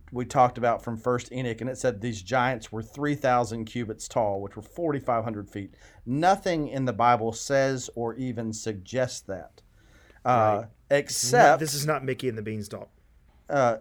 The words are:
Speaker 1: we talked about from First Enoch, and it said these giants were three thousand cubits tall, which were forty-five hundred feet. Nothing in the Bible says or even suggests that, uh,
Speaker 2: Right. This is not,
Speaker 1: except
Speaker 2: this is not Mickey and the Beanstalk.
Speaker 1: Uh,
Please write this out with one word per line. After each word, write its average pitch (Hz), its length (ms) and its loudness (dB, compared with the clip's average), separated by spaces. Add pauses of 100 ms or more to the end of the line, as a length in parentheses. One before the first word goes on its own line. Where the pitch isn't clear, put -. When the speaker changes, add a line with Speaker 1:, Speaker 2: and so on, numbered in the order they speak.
(100)
Speaker 1:
we 123 140 -4
talked 123 340 4
about 117 240 2
from 117 140 -6
First 120 340 -2
Enoch, 123 300 -6
and 123 100 -6
it 127 80 -8
said 117 220 -2
these 107 220 -6
giants 120 500 -2
were 110 100 -8
three 143 320 -4
thousand 120 520 0
cubits 110 420 -8
tall, 101 320 -2
which 98 160 -10
were 107 60 -12
forty-five 139 600 -2
hundred 104 260 -6
feet. 98 280 -12 (280)
Nothing 165 640 2
in 131 200 -4
the 123 60 0
Bible 113 400 4
says 135 640 0
or 117 200 -4
even 117 380 -6
suggests 110 680 -4
that, 90 420 -12 (640)
uh, 110 380 4
Speaker 2:
Right. 113 40 -10 (220)
This - 340 0
is 123 100 -2
not, 240 60 6
Speaker 1:
except 151 220 8
Speaker 2:
this 151 140 -4
is 143 120 -4
not 143 180 -2
Mickey 127 240 -2
and 113 80 -4
the 110 60 -8
Beanstalk. 104 480 -8 (580)
Speaker 1:
Uh, 127 320 4